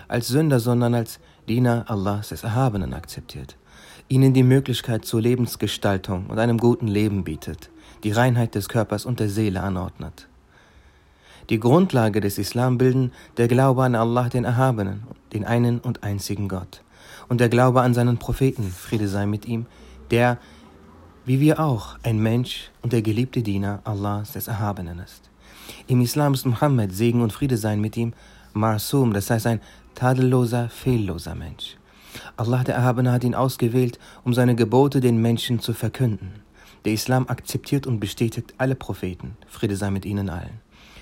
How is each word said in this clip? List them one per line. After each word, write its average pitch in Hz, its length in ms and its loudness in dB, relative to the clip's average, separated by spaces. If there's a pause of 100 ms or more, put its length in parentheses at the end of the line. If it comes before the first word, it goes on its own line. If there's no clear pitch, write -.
als 117 220 -2
Sünder, 139 320 4
sondern 120 340 2
als 113 240 -4 (300)
Diener 117 400 2
Allahs 104 400 -2
des 82 160 -10
Erhabenen 107 480 -2
akzeptiert, - 640 -14 (500)
ihnen 131 260 6
die 131 100 6
Möglichkeit 127 600 2
zur 117 160 -2
Lebensgestaltung 104 1080 -2
und 107 120 -4
einem 117 180 2
guten 120 300 2
Leben 101 380 0
bietet, 78 440 -10 (360)
die 104 80 -2
Reinheit 120 420 2
des 101 140 -4
Körpers 104 360 -2
und 123 140 -2
der 107 80 0
Seele 101 340 -2
anordnet. 90 680 -8 (1200)
Die 113 100 0
Grundlage 120 640 4
des 98 160 -2
Islam 123 400 0
bilden 127 340 2 (240)
der 117 140 2
Glaube 131 340 4
an 123 120 2
Allah, 120 340 0
den 123 160 -2
Erhabenen, 113 580 0 (300)
den 110 100 -4
einen 120 360 0
und 120 240 -8
einzigen 101 440 -6
Gott, 92 360 -10 (440)
und 120 140 2
der 120 80 6
Glaube 123 320 6
an 123 120 4
seinen 120 240 2
Propheten, 123 540 -2
Friede 104 380 -4
sei 101 160 -2
mit 104 200 -4
ihm, 117 200 -6 (440)
der, 120 280 2 (880)
wie 131 120 2
wir 151 200 4
auch, 139 440 -2
ein 113 160 0
Mensch 117 500 -2 (140)
und 117 100 -4
der 117 80 2
geliebte 113 400 -2
Diener 101 420 -2
Allahs 104 500 -6
des 95 140 -10
Erhabenen 95 520 -6
ist. - 320 -20 (560)
Im 123 140 4
Islam 139 340 2
ist 131 100 -4
Muhammad, 123 460 2
Segen 117 300 2
und 107 120 0
Friede 131 240 -2
seien 107 240 -2
mit 107 160 -4
ihm, 117 160 -2 (400)
Ma'sum, 110 580 0
das 101 200 -2
heißt 113 160 0
ein 113 120 0 (360)
tadelloser, 127 720 2
fehlloser 92 640 -2
Mensch. 80 440 -12 (600)
Allah 123 260 0
der 131 120 -2
Erhabene 123 360 2
hat 123 120 2
ihn 120 100 0
ausgewählt, 123 640 0 (260)
um 120 120 2
seine 123 180 4
Gebote 127 460 4
den 120 200 4
Menschen 117 400 0
zu 117 140 -4
verkünden. 107 680 -4 (420)
Der 107 80 0
Islam 127 340 0
akzeptiert - 600 -4
und 117 120 -2
bestätigt 113 600 -4
alle 131 160 0
Propheten, 92 600 -10 (120)
Friede 101 300 -4
sei 101 120 -4
mit 98 160 -4
ihnen 101 240 -4
allen. 85 300 -10 (420)